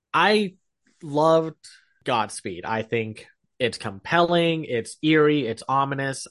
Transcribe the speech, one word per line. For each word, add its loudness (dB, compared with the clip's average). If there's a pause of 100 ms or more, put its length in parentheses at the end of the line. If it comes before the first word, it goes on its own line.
(140)
I 2 (460)
loved 2 (480)
Godspeed. -4
I -4
think -6 (320)
it's 0
compelling, 0
it's -6
eerie, 4
it's -6
ominous. -2